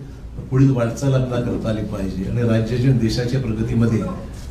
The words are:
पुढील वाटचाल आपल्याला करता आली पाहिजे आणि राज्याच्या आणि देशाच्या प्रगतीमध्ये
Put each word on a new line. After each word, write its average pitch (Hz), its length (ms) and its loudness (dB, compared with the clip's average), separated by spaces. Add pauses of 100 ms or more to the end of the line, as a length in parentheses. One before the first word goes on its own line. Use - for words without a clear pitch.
(500)
पुढील 135 220 6
वाटचाल 117 420 0
आपल्याला 123 320 0
करता 113 240 -2
आली 107 120 -2
पाहिजे 95 500 -4
आणि 120 100 0
राज्याच्या 113 480 2
आणि 120 100 6
देशाच्या 120 420 0
प्रगतीमध्ये 110 580 2 (500)